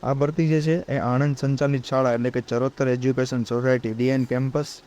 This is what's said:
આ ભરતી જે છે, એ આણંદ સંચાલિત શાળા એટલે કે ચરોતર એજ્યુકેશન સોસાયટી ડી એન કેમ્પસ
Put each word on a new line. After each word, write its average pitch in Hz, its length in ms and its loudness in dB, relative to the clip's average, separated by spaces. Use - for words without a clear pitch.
આ 127 100 -2
ભરતી 151 340 0
જે 156 140 2
છે, 160 140 2
એ 139 100 -2
આણંદ 131 380 0
સંચાલિત 139 480 0
શાળા 131 300 2
એટલે 120 160 0
કે 123 120 -2
ચરોતર 131 460 -2
એજ્યુકેશન 127 560 0
સોસાયટી 123 500 0
ડી 120 140 0
એન 131 180 2
કેમ્પસ 131 600 -4